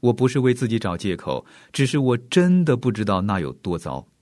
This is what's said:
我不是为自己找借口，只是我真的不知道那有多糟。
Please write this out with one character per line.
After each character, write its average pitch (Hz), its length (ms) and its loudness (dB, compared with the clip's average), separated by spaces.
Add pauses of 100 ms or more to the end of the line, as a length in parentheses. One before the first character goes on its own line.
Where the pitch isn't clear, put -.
我 120 120 4
不 127 140 2
是 127 100 0
为 127 160 2
自 123 140 -2
己 113 100 -2
找 98 180 -4
借 90 200 -4
口， - 280 -6 (300)
只 139 140 0
是 151 100 -2
我 127 180 2
真 180 480 2
的 143 140 2
不 127 140 0
知 107 120 -4
道 98 180 0
那 98 180 0
有 71 140 -4
多 90 220 -6
糟。 67 300 -8 (160)